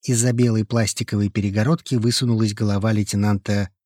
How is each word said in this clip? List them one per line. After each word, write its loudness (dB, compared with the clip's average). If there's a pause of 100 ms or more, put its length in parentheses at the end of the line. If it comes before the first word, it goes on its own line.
Из-за 2
белой 2
пластиковой -2
перегородки 0
высунулась 0
голова 0
лейтенанта 0 (160)